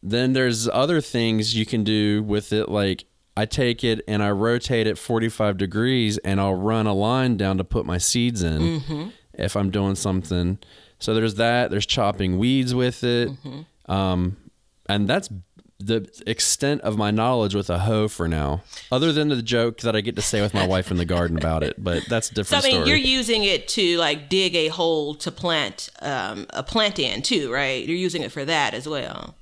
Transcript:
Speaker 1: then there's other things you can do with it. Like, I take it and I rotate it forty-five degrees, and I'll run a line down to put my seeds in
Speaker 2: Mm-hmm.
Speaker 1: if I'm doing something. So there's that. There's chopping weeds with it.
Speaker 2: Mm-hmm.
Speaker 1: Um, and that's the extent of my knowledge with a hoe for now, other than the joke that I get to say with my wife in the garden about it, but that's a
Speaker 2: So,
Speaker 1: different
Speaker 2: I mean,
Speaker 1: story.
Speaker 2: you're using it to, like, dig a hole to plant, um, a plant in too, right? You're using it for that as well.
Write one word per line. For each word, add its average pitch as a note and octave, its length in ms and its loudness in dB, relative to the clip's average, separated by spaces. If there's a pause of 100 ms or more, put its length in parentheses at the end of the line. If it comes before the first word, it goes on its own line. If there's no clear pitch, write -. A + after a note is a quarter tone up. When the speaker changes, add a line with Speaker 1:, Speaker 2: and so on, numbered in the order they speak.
Speaker 1:
then A#2+ 300 2
there's A#2+ 340 2
other D3+ 320 2
things A2+ 560 0
you A2 100 2
can A2 200 0
do G#2+ 360 2
with G#2 320 -2
it. G#2+ 160 0
Like, G2 360 0 (320)
I G#2+ 80 0
take A#2+ 380 0
it A2+ 260 0
and G#2 120 2
I G2+ 100 2
rotate A2+ 560 2
it G#2 100 0
forty-five A2 600 0
degrees, G#2+ 640 2
and G2 200 0
I'll G2 140 2
run G#2+ 320 2
a G#2 80 2
line A#2 440 2
down F#2+ 220 2
to F2+ 40 0
put - 220 -2
my F2+ 120 -2
seeds A#2 460 0
in E2+ 380 0
Speaker 2:
Mm-hmm. D3+ 280 -6 (240)
Speaker 1:
if - 220 -4
I'm G2+ 160 0
doing G2 240 0
something. F#2 640 -2 (400)
So A2+ 160 -2
there's A2 200 0
that. A#2 360 2
There's G2+ 160 0
chopping G2+ 500 2
weeds B2 380 2
with B2 280 0
it. A#2+ 260 2
Speaker 2:
Mm-hmm. C#3 640 -12
Speaker 1:
Um, F#2 460 2 (500)
and G2+ 200 0
that's F3+ 220 -2 (540)
the G#2+ 260 -2 (180)
extent C#3 540 0
of G#2+ 160 -2
my G#2 140 2
knowledge A2+ 440 2
with G2+ 140 -2
a F2 100 2
hoe G#2+ 280 2
for F2 200 -2
now, D#2 340 0 (300)
other C#3+ 200 2
than D3+ 180 2
the C3 120 0
joke A#2 400 0
that A2+ 140 0
I G#2+ 60 2
get A#2 140 -4
to G#2 60 -4
say G#2 200 0
with G2+ 120 0
my G2 120 2
wife F#2 260 0
in F#2 60 0
the F2 80 0
garden F2 320 0
about D#2+ 260 0
it, D2 200 -2
but F2 260 -2
that's A2+ 220 0
a - 20 -18
Speaker 2:
So, - 20 -4
Speaker 1:
different C#4 280 0
Speaker 2:
I C#4 40 4
mean, C4 100 4
Speaker 1:
story. - 120 2
Speaker 2:
you're D4+ 80 4 (200)
using A3+ 260 0
it F#3+ 260 0
to, F3 280 2
like, D3 320 -2
dig F#3 260 2
a D#3 140 2
hole D#3 460 0
to E3 160 -8
plant, D3+ 580 -4 (120)
um, A2 500 -6
a - 120 -6
plant G#3 360 -2
in A#2 220 -2
too, D3 300 -2
right? C3 360 -2
You're E3+ 100 -2
using F3 260 -2
it A2 80 -8
for C#3 140 -8
that C#3+ 280 0
as B2+ 140 -8
well. C3 540 -8